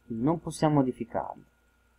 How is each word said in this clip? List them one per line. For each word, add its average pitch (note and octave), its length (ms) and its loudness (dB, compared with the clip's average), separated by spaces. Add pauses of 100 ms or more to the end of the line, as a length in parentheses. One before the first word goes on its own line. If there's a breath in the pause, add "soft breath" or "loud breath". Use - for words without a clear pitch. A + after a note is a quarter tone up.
quindi A2+ 180 -6
non D#3+ 160 0
possiamo D#3 360 2
modificarli, B2 680 -2 (540)